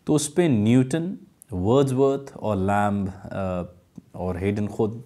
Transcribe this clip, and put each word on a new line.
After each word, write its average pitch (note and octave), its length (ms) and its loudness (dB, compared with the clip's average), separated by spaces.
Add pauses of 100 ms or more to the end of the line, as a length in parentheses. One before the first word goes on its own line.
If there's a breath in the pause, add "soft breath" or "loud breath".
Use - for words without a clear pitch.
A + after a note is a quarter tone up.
तो D3+ 60 2
उस D3 200 0
पे F3 160 2
न्यूटन, C3 680 2 (360)
वर्ड्सवर्थ C3+ 840 2
और G#2+ 200 -2
लैम्ब, G2+ 520 0
अ, F#2 540 -8 (520)
और F2+ 220 -4
हेडन G#2 300 -2
ख़ुद, A#2 380 -4